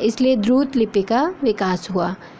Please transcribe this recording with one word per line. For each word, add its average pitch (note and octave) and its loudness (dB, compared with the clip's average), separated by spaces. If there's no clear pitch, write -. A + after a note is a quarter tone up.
इसलिए B3 2
द्रुत B3+ 0
लिपि G#3+ 2
का C4+ 0
विकास F#3+ -2
हुआ। F3+ -2